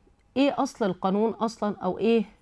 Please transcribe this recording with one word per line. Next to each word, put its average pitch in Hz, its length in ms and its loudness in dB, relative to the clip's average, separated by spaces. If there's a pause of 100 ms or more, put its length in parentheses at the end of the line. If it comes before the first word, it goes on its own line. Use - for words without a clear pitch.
(360)
ايه 269 220 2
اصل 247 260 -2
القانون 196 460 0
اصلًا 220 520 -4
او 180 160 -4
ايه 226 260 2 (180)